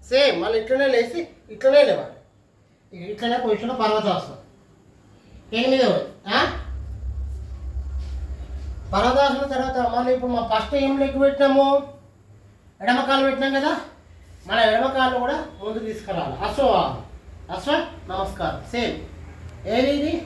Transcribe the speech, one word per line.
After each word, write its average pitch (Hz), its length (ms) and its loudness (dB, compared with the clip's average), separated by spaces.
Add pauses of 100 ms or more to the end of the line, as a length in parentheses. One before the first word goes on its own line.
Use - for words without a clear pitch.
సేమ్ 262 320 4
మళ్ళీ 226 200 0
ఇట్లనే 269 320 0
లేచి 240 260 0 (340)
ఇట్లనే 269 340 6
లేవాలి. 151 300 -2 (960)
ఇట్లనే 233 320 -2
పొజిషన్లో 233 320 0
పర్వతాసనం. 214 640 0 (1200)
ఎనిమిదవది, 254 500 2 (240)
ఆ? 254 60 4 (2500)
పర్వతాసనం 262 600 4
తర్వాత 254 240 -2 (180)
మళ్ళీ 247 200 2
ఇప్పుడు 247 160 -2
మా 233 200 0
ఫస్ట్ 220 240 0
ఏం 277 260 2
లెగ్ 269 200 0
పెట్టినాము? 277 440 6 (1160)
ఎడమ 247 260 2
కాలు 269 200 4
పెట్టినాం 269 320 0
కదా, 302 120 2 (760)
మన 214 120 0
ఎడమ 226 280 4 (100)
కాళ్ళు 254 220 2
కూడా 247 180 0 (240)
ముందుకు 220 280 -6
తీసుకురావాలి. 170 480 -6 (100)
అశ్వ, 262 200 2 (880)
అశ్వ 277 160 -4 (400)
నమస్కారం 190 480 -4 (140)
సేమ్. - 220 -2 (800)
ఏది 262 240 4
ఇది? 302 140 0 (120)